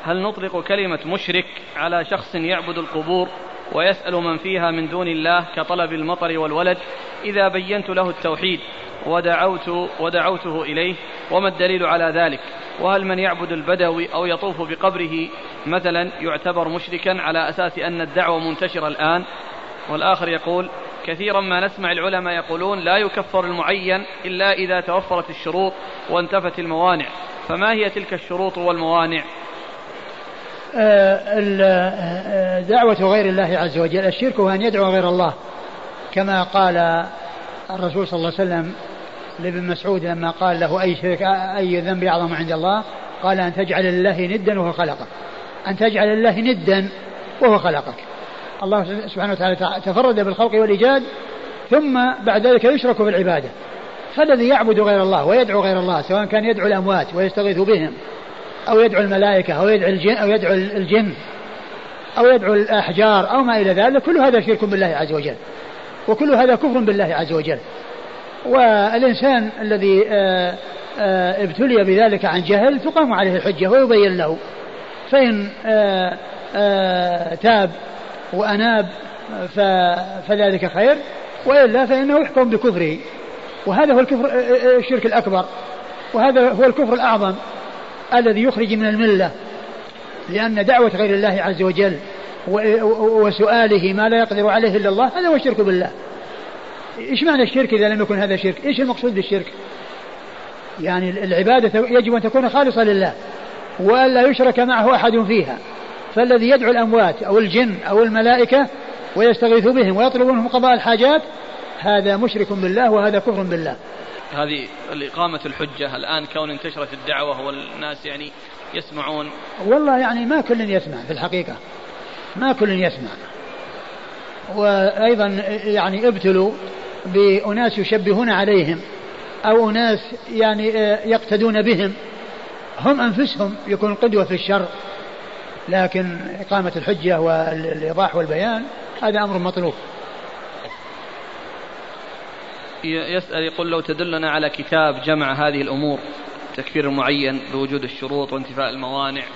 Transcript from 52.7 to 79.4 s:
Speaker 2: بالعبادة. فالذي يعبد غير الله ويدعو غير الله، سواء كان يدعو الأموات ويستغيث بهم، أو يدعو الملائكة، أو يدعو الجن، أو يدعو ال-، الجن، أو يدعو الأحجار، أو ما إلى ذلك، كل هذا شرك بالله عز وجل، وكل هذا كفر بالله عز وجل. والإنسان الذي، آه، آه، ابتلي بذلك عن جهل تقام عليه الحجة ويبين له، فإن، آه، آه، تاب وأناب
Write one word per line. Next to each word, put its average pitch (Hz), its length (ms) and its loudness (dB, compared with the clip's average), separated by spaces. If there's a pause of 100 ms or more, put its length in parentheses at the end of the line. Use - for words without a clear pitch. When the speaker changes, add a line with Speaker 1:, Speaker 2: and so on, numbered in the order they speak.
Speaker 2:
بالعبادة. 175 480 2 (680)
فالذي 269 320 4
يعبد 220 320 4
غير 208 220 4
الله 185 240 2
ويدعو 208 360 4
غير 190 180 2
الله، 180 220 0
سواء 196 240 0
كان 214 200 0
يدعو 208 220 2
الأموات 190 480 2
ويستغيث 190 420 0
بهم، 190 360 2 (760)
أو 220 100 6
يدعو 208 220 4
الملائكة، 196 520 2
أو 175 160 2
يدعو 196 200 4
الجن، 196 280 2
أو 208 100 0
يدعو 202 260 2
ال-، 196 240 0
الجن، 190 360 2 (1040)
أو 233 80 6
يدعو 214 280 6
الأحجار، 208 800 4
أو 262 120 2
ما 233 140 2
إلى 190 160 2
ذلك، 254 280 4
كل 330 160 2
هذا 254 240 6
شرك 214 240 2
بالله 196 220 2
عز 151 260 -2
وجل، 147 220 -4 (720)
وكل 277 260 4
هذا 247 220 6
كفر 262 240 2
بالله 202 360 2
عز 156 180 -2
وجل. 151 260 -2 (840)
والإنسان 233 1040 4 (120)
الذي، 202 480 4
آه، 185 480 2 (420)
آه، 190 440 0
ابتلي 208 400 4
بذلك 196 420 4
عن 175 180 0
جهل 208 360 4
تقام 302 340 2
عليه 190 220 2
الحجة 185 320 0
ويبين 214 500 6
له، 160 200 0 (720)
فإن، 226 380 4 (160)
آه، 202 520 2 (380)
آه، 180 800 2
تاب 202 360 4 (600)
وأناب 214 540 2 (680)